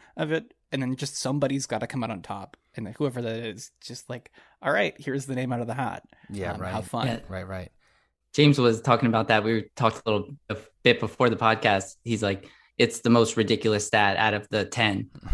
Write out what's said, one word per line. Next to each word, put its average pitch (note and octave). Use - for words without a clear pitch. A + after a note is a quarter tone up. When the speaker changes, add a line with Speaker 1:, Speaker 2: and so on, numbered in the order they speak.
Speaker 1:
of D#3
it, -
and C3+
then B2+
just C#3
somebody's C#3
gotta A2
come B2
out A2+
on F#2+
top, G2
and, A#2
like, G#2+
whoever B2+
that A2+
is, A2
just, -
like, B2
"All C3+
right, F#3+
here's C3+
the C3+
name B2+
out B2
of A#2
the B2
hat. B2+
Speaker 2:
Yeah, F#2+
Speaker 1:
Um, G#2
Speaker 2:
right. F#2
Speaker 1:
have F#2
fun." A#2+
Speaker 3:
Yeah. A#2
Speaker 2:
Right, F#2
right. F#2
Speaker 3:
James C#3+
was A#2
talking A#2+
about A2+
that. A2
We A2
talked A2+
a A2
little G#2+
bit A#2+
before A#2+
the A2
podcast. A2
He's A2+
like, G2
"It's A#2
the A#2
most A#2
ridiculous G#2+
stat G2+
out G#2+
of G2+
the G#2
ten," G#2